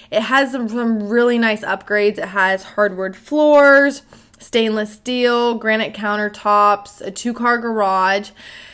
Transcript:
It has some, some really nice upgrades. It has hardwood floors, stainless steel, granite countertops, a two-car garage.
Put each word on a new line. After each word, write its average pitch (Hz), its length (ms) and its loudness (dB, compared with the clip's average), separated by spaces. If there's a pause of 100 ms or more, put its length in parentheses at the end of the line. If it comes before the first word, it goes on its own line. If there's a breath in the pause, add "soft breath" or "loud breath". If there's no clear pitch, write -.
(120 loud breath)
It - 80 0
has 254 320 0
some, 247 160 -6
some 226 400 -4
really 240 280 2
nice 220 260 0
upgrades. 208 560 -2
It 190 100 -8
has 190 340 0
hardwood 190 540 -4
floors, 285 880 4 (360 loud breath)
stainless 214 540 -2
steel, 240 640 0
granite 220 380 -2
countertops, 208 1080 0
a 202 100 -10
two-car 240 480 -2
garage. 202 720 -2 (440 loud breath)